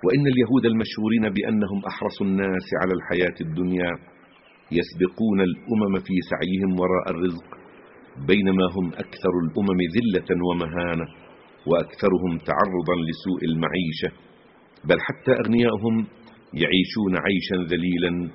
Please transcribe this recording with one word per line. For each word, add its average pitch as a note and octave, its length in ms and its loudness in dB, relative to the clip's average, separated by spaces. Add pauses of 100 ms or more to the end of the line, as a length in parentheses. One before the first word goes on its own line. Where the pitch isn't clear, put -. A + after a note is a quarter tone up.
وإن C3 280 4
اليهود B2 340 4
المشهورين A2 580 0 (120)
بأنهم G#2 440 0 (100)
أحرص G2 320 -6
الناس F#2+ 440 0 (140)
على F#2 180 0
الحياة F2 420 -2
الدنيا F2 500 -2 (880)
يسبقون F#2 640 0
الأمم G2 540 0 (120)
في F#2+ 100 -2 (160)
سعيهم F#2 380 -2 (100)
وراء F2+ 300 0
الرزق، E2+ 380 -4 (800)
بينما F#2+ 360 4 (100)
هم F#2 100 -2 (180)
أكثر - 280 -2 (120)
الأمم F#2 360 0 (160)
ذلة G2 340 0 (180)
ومهانة، E2+ 580 -2 (640)
وأكثرهم F2 640 2 (180)
تعرضا F2 460 0 (120)
لسوء F2 320 -4 (100)
المعيشة، D#2+ 600 -2 (760)
بل E2+ 180 6
حتى - 260 0 (100)
أغنياؤهم A2+ 540 2 (680)
يعيشون F#2 500 2 (140)
عيشا F2+ 480 0
ذليلا. F2 600 -2